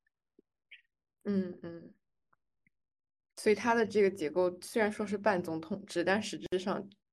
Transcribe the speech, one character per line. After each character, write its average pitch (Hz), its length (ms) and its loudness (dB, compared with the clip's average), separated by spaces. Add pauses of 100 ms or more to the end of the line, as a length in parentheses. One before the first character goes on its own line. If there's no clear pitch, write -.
(1200)
嗯， 190 380 -2
嗯。 170 300 -14 (1400)
所 - 160 4
以 - 20 4
它 226 200 2
的 233 120 4
这 214 160 4
个 196 80 6
结 165 180 -2
构 180 320 0
虽 - 220 -2
然 214 80 2
说 214 160 -4
是 196 100 -4
半 202 240 2
总 160 200 -4
统 196 260 -8
制， 175 160 -2
但 190 180 2
实 214 160 -6
质 170 220 -2
上 185 300 -4 (240)